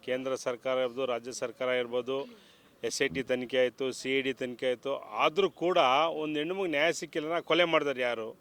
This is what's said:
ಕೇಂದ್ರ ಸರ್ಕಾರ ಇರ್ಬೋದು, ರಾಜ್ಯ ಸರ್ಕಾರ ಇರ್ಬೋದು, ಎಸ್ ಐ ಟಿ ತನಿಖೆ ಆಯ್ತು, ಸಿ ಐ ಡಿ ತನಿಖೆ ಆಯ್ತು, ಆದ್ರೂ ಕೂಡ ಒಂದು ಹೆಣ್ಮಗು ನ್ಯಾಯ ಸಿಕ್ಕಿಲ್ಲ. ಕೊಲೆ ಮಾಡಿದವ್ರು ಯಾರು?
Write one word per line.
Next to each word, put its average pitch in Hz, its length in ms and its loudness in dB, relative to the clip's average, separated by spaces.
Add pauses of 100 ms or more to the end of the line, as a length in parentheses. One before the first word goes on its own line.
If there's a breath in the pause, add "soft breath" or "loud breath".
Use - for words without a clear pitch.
ಕೇಂದ್ರ 131 300 -2 (100)
ಸರ್ಕಾರ 127 300 -2 (100)
ಇರ್ಬೋದು, 123 280 -4
ರಾಜ್ಯ 117 180 -6 (100)
ಸರ್ಕಾರ 127 280 -4 (120)
ಇರ್ಬೋದು, 123 340 -4 (720 loud breath)
ಎಸ್ - 180 -6
ಐ - 100 2
ಟಿ 131 160 -2
ತನಿಖೆ 127 320 -2
ಆಯ್ತು, 127 220 0 (140)
ಸಿ 131 180 -6
ಐ 135 100 2
ಡಿ 135 120 -2
ತನಿಖೆ 127 320 -4
ಆಯ್ತು, 123 220 -4 (300)
ಆದ್ರೂ 160 260 2 (140)
ಕೂಡ 175 160 4 (420)
ಒಂದು 151 200 -4
ಹೆಣ್ಮಗು 180 340 -2
ನ್ಯಾಯ 156 160 4 (100)
ಸಿಕ್ಕಿಲ್ಲ. 165 380 -4 (100)
ಕೊಲೆ 170 240 6
ಮಾಡಿದವ್ರು 143 360 2
ಯಾರು? 110 200 -4 (120)